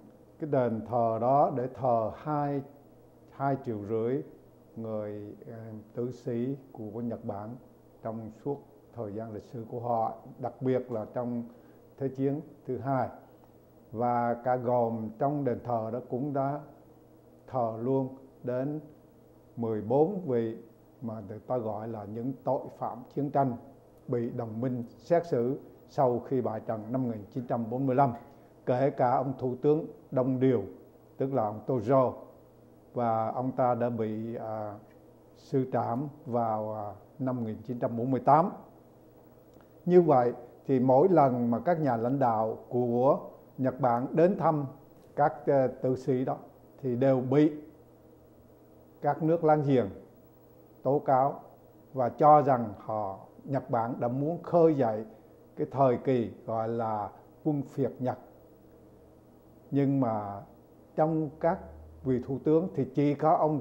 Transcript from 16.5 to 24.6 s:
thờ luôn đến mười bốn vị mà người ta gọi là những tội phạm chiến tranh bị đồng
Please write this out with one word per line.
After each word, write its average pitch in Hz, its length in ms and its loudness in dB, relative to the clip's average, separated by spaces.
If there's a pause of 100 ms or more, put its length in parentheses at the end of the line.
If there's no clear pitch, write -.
thờ 113 340 -2
luôn 131 280 0 (340)
đến 131 380 -4 (760)
mười 113 260 -2
bốn 151 440 2
vị 117 300 -2 (460)
mà 113 120 -8 (140)
người 107 100 -12
ta 127 180 -6
gọi 110 320 -6
là 107 160 -10
những 117 280 -8 (120)
tội 131 160 0 (180)
phạm 113 200 -8 (160)
chiến 143 160 -4
tranh 135 260 0 (520)
bị 120 220 -2
đồng 117 300 -6